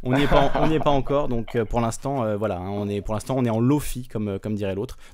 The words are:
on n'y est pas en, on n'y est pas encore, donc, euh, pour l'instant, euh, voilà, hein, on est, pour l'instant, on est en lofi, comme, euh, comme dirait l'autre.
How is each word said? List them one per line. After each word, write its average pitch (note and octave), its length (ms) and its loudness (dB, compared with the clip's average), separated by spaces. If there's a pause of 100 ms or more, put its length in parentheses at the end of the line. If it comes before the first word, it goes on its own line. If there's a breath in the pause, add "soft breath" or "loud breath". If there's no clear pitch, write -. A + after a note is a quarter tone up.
on B2+ 120 0
n'y C#3+ 80 4
est C#3 60 4
pas C#3 260 6
en, C3+ 100 2
on D3+ 40 6
n'y D#3 60 2
est D#3 60 2
pas D#3 100 2
encore, C#3 380 2
donc, A#2 280 -2
euh, A2+ 80 2
pour A#2 160 -2
l'instant, B2 440 -2
euh, G#2+ 120 -2
voilà, G2+ 220 -2
hein, F#2 120 -8
on G2+ 180 -4
est, G2+ 120 -2
pour A2 140 -4
l'instant, A#2 220 -4
on C3 80 2
est A#2 60 2
en A2+ 100 2
lofi, C3 480 0
comme, G#2+ 200 -4
euh, G2 100 -4
comme G#2+ 160 -6
dirait G2+ 200 -4
l'autre. G#2 240 -6 (160 loud breath)